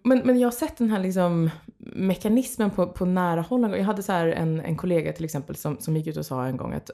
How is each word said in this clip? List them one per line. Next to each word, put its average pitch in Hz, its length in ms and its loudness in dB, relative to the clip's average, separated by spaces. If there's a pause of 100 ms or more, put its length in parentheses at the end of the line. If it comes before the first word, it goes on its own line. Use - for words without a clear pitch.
Men, 254 200 6
men 247 140 4
jag 247 80 4
har 240 60 0
sett 302 240 -6
den 226 140 2
här 214 80 2
liksom 180 520 2 (460)
mekanismen 208 720 0
på, 185 160 2
på 180 180 -4
nära 180 360 2
håll 240 240 0
en 214 60 0
gång. 185 100 -2
Jag 190 60 0
hade 208 160 0
så 196 100 -4
här 175 140 2
en, 160 340 0
en 160 160 -2
kollega 160 360 0
till 165 120 -6
exempel 156 320 -6
som, 151 240 -6
som 160 160 -2
gick 156 100 -2
ut 156 100 -6
och 151 100 -4
sa 131 200 -4
en 127 100 -4
gång - 180 -6
att, - 200 -8